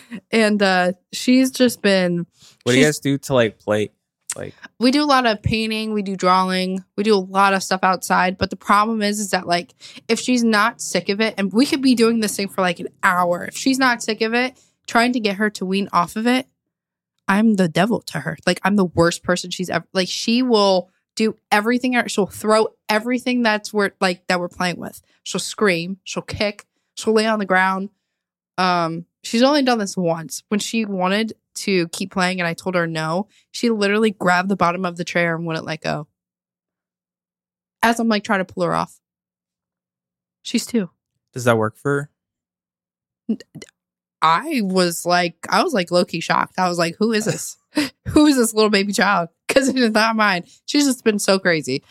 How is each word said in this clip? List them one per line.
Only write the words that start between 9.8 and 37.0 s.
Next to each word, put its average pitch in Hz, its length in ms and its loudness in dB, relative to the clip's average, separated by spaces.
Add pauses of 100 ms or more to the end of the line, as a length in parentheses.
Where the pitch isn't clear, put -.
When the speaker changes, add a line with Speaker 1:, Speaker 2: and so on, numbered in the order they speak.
Speaker 1:
if 226 120 0
she's 247 240 0
not 220 380 2
sick - 280 -4
of 202 120 -2
it, 220 160 -2
and 196 160 -4
we 240 140 2
could 294 160 -4
be 262 120 4
doing 226 260 2
this 208 140 -4
thing 196 120 -6
for, 196 140 -6
like, 180 180 -2
an 175 80 -10 (160)
hour. 180 420 2
If - 120 -14
she's 269 200 0
not 247 240 0
sick 220 200 -4
of 226 120 -2
it, 247 260 -2 (280)
trying 240 260 2
to 254 60 0
get 202 160 -2
her 208 160 0
to 196 140 -8
wean 196 280 -2
off 175 220 0
of 220 100 -4
it, 254 220 0 (800)
I'm 214 280 4
the 185 120 2
devil 185 340 0
to - 200 -10
her. 160 160 -8 (100)
Like, 180 160 0
I'm 202 120 0
the 202 100 4
worst 170 380 0
person 180 280 -4
she's 175 180 -6
ever, 170 240 -4
like, 185 140 -2
she 233 340 -2
will 202 480 2 (260)
do 220 220 0 (140)
everything. 240 440 0 (120)
She'll 202 180 -2
throw 214 440 0 (200)
everything 240 540 -2
that's 214 280 -2
wor-, 202 300 0
like, 185 260 -2
that 180 120 0
we're 175 100 -6
playing 175 300 -4
with. - 200 -14 (220)
She'll - 180 -8
scream. 180 640 -2
She'll - 200 -8
kick. - 420 -6 (300)
She'll - 180 -2
lay 220 140 2
on 220 100 0
the 202 80 -4
ground. 190 440 2 (680)
Um, 170 480 -2 (160)
she's 233 220 0
only 285 180 4
done 254 160 2
this 196 180 -6
once. 165 520 -4
When 208 120 -2
she 226 260 -4
wanted 202 480 -2 (220)
to 185 340 0
keep 190 220 -8
playing 185 300 -2
and 170 60 0
I 165 80 -4
told 185 180 -8
her 170 140 0
no, 160 400 -4 (240)
she - 180 -2
literally 214 400 2
grabbed 180 400 0
the 202 60 0
bottom 180 300 0
of 175 120 -6
the 175 60 -6
chair 170 320 -2
and 165 100 -8
wouldn't 160 220 -6
let 156 140 -8
go. 151 260 -4 (1700)